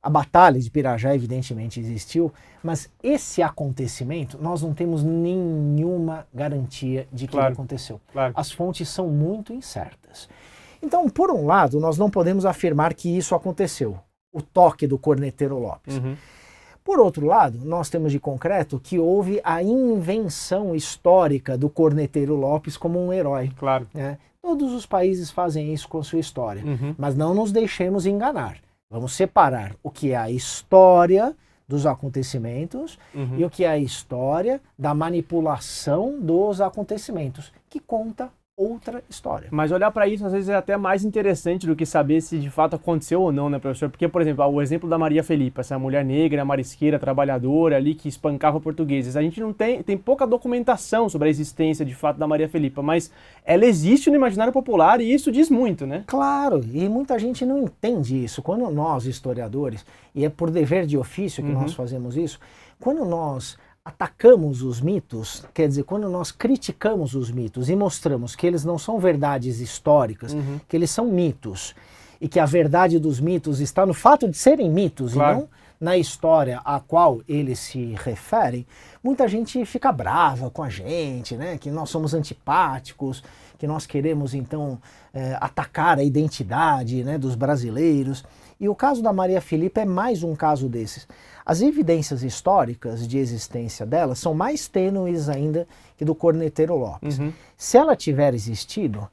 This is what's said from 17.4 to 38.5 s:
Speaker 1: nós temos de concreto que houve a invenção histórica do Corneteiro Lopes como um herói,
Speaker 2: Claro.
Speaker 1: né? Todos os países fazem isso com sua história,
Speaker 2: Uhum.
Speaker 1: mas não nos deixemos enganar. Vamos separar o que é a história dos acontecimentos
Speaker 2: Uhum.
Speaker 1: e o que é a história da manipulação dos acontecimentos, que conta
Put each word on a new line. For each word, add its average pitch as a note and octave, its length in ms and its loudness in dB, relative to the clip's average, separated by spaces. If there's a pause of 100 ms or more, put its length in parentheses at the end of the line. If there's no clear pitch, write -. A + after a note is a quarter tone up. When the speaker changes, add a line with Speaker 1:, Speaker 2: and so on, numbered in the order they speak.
Speaker 1:
nós D#3+ 260 -4
temos D#3 220 0
de C#3+ 80 -2
concreto D3 640 -2
que - 140 -6
houve F#3 460 2
a E3+ 180 -2
invenção G3+ 1120 0
histórica D3+ 840 2
do D3 100 0
Corneteiro D3 680 2
Lopes C#3+ 400 -2
como F3 280 -2
um F3+ 80 -2
herói, C#3 460 -2
Speaker 2:
Claro. C3 340 -2
Speaker 1:
né? C#3+ 260 -8 (220)
Todos D4 320 -2
os A#3+ 140 -8
países F#3 420 0
fazem D#3 460 -4
isso D3 140 -10
com D#3+ 160 -8
sua E3 160 -2
história, A2+ 440 -8
Speaker 2:
Uhum. C#3+ 320 -6
Speaker 1:
mas C#3+ 200 -4
não D#3 180 0
nos G#3+ 160 0
deixemos G3 560 0
enganar. G3+ 520 -2 (300)
Vamos A#2+ 260 -8
separar C3 680 2
o D3 80 -10
que C#3 220 -4
é B2 40 -2
a A2+ 140 -4
história F#3 1040 6 (320)
dos C#3+ 200 -2
acontecimentos C3+ 1120 -6 (160)
Speaker 2:
Uhum. C3 240 -6
Speaker 1:
e D#3+ 80 2
o F3 60 -2
que F#3 140 -2
é E3 40 4
a D3+ 100 2
história D3 840 -2 (180)
da D3 160 -2
manipulação E3 1300 -2
dos F#3 400 0
acontecimentos, F#3+ 920 -6 (160)
que D4+ 120 -12
conta A3+ 500 -8 (280)